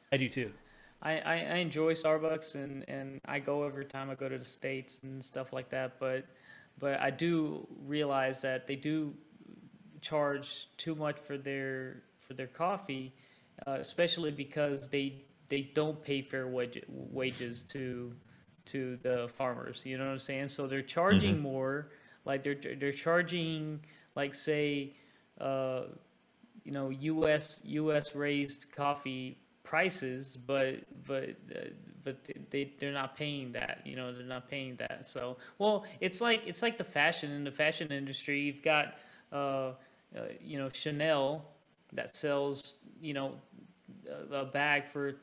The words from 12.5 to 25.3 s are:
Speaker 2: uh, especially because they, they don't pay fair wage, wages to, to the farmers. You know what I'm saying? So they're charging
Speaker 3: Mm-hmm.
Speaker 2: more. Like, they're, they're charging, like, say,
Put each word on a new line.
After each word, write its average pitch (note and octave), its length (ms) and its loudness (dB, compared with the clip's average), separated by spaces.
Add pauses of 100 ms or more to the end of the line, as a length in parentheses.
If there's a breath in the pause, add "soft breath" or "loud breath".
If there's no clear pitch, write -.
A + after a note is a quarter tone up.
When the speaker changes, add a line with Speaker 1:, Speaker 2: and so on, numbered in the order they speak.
Speaker 2:
uh, C#3 140 0
especially E3+ 500 2
because C#3+ 600 0
they, C#3 340 0 (240)
they C#3 260 -2
don't D#3 300 2
pay C#3 180 0
fair C3+ 260 -4
wage, B2 400 -2
wages C3 760 -4
to, B2 500 -6 (520 soft breath)
to B2+ 360 -4
the B2 340 2
farmers. B2 480 -4
You C3 140 -6
know C3+ 80 -2
what C3+ 60 -2
I'm C3+ 80 -4
saying? C#3 300 -4
So C#3 180 -2
they're C3+ 160 -2
charging G3 520 6
Speaker 3:
Mm-hmm. D3+ 80 2
Speaker 2:
more. C3+ 480 -2 (340 soft breath)
Like, C#3 180 0
they're, C#3+ 100 0 (260)
they're C#3 120 2
charging, D#3+ 880 2 (360 soft breath)
like, C#3+ 200 -2
say, D3 580 2 (460 soft breath)